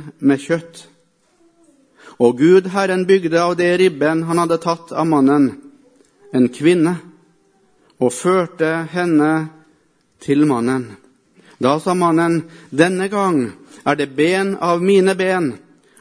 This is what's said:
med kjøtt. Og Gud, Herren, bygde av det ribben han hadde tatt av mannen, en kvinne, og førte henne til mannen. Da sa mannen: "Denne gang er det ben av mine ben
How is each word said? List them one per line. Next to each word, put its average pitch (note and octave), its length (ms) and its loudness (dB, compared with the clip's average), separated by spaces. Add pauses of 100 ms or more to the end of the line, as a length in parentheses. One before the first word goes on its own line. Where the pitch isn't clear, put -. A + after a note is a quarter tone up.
(200)
med C#3 220 0
kjøtt. - 440 -8 (1300)
Og B2 180 2
Gud, F3+ 360 4
Herren, F#3 340 -2
bygde E3+ 340 2
av F3 160 -2
det F3 140 0 (100)
ribben D#3+ 460 0
han E3+ 140 0
hadde E3 200 -2
tatt E3+ 320 -6
av D#3 160 -2
mannen, C#3+ 400 2 (840)
en B2+ 160 2
kvinne, E3+ 480 0 (1000)
og B2 160 0
førte E3 800 -2
henne D#3+ 400 0 (880)
til C#3+ 260 0
mannen. B2 520 -2 (600)
Da C3+ 220 2
sa F3+ 160 -2
mannen: E3+ 460 0 (280)
"Denne F3+ 380 0
gang F3+ 460 -2 (320)
er D3 100 0
det C#3 220 -6
ben F#3+ 420 0
av F3 240 -2
mine F#3+ 320 4
ben F3+ 380 -2 (480)